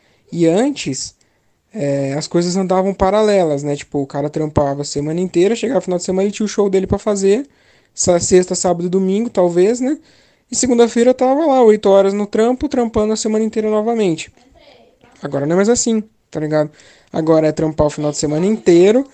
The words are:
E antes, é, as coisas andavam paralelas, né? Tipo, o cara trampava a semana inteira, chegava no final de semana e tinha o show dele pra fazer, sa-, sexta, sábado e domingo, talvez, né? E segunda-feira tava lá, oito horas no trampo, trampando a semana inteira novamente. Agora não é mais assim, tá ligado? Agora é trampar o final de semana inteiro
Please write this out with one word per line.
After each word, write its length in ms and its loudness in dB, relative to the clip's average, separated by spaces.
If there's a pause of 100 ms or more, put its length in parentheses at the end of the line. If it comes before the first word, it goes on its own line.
(300)
E 160 0
antes, 720 -2 (560)
é, 400 -2
as 160 -6
coisas 260 -2
andavam 380 0
paralelas, 680 0
né? 120 -4
Tipo, 280 -6
o 40 -4
cara 220 -6
trampava 540 -2
a 20 -4
semana 360 -6
inteira, 360 0
chegava 220 -2
no 60 -4
final 140 -4
de 60 -8
semana 240 -2
e 40 -6
tinha 120 -4
o 40 -4
show 200 0
dele 180 0
pra 120 0
fazer, 500 0 (460)
sa-, 260 2
sexta, 340 2
sábado 300 -2
e 60 -2
domingo, 400 0
talvez, 500 2
né? 180 -2 (520)
E 60 -8
segunda-feira 560 2
tava 320 0
lá, 180 2
oito 280 4
horas 240 4
no 120 -2
trampo, 440 -2
trampando 420 -2
a 40 -2
semana 280 -2
inteira 240 -4
novamente. 640 -2 (920)
Agora 220 -4
não 80 -2
é 40 2
mais 120 2
assim, 340 0 (280)
tá 100 -6
ligado? 300 -2 (420)
Agora 360 2
é 40 -2
trampar 340 -2
o 40 0
final 200 -4
de 60 -6
semana 300 -2
inteiro 680 4